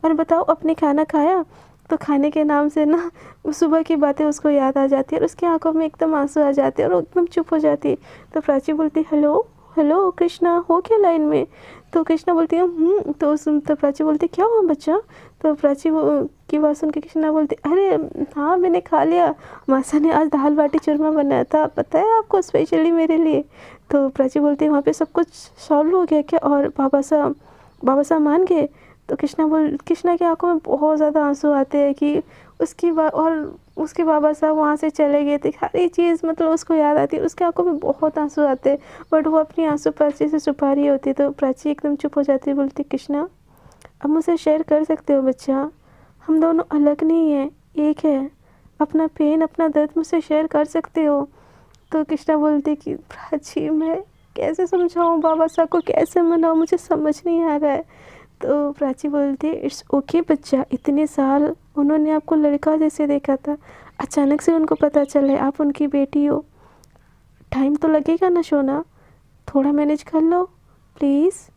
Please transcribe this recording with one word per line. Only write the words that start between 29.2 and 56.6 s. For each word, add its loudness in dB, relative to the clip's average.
बोल-, 0
कृष्णा -2
की -2
आंखों 0
में 0
बहुत 0
ज़्यादा 0
आंसू 0
आते 0
हैं 2
कि -2
उसकी -2
बा-, 0
और -2
उसके -4
बाबा 2
साहब 0
वहाँ 0
से -2
चले 0
गए 0
थे, -4
हर -6
एक 0
चीज़, 0
मतलब, 0
उसको -2
याद 2
आती 0
है, -4
उसकी -4
आंखों -2
में 0
बहुत -2
आंसू -2
आते 0
हैं, 0
but 2
वो 2
अपनी -2
आंसू -2
प्राची 0
से -2
छुपा -2
रही 0
होती 0
है। -2
तो 0
प्राची -4
एकदम -4
चुप -6
हो 0
जाती -2
है, -2
बोलती, -4
"कृष्णा, -6
अब 0
मुझसे 0
शेयर 0
कर 2
सकते -2
हो 2
बच्चा, -2
हम 2
दोनों 2
अलग 2
नहीं 2
हैं, -2
एक -2
है, 0
अपना 0
पेन, 0
अपना 0
दर्द 0
मुझसे -2
शेयर 0
कर 0
सकते -4
हो।" 0
तो -2
कृष्णा -2
बोलती 0
कि, -10
"प्राची, -8
मैं -2
कैसे -2
समझाऊँ 0
बाबा 2
साहब 0
को, 0
कैसे 0
मनाऊँ, 2
मुझे 0